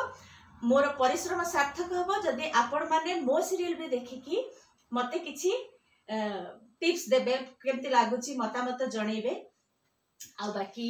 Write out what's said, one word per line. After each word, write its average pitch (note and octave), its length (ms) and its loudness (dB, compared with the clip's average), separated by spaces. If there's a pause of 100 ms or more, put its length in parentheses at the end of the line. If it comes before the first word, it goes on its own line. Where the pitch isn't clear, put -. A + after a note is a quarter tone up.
(640)
ମୋର C4+ 240 6 (120)
ପରିଶ୍ରମ F4 440 2
ସାର୍ଥକ E4+ 500 0
ହବ F#4 280 0
ଯଦି D#4 300 -2
ଆପଣମାନେ D#4+ 680 2
ମୋ C#4 200 4
serial F4 340 0
ବି D#4+ 140 -8
ଦେଖିକି C4 640 -4 (420)
ମୋତେ B3 260 -2
କିଛି, E4+ 340 -2 (560)
ଅ, A3 100 -2 (640)
tips E4+ 280 0
ଦେବେ, B3+ 280 4 (260)
କେମିତି C4 260 -2
ଲାଗୁଛି B3 480 2
ମତାମତ B3 500 -2
ଜଣେଇବେ। A3 640 -4 (880)
ଆଉ G#3 140 -6
ବାକି G3+ 380 -6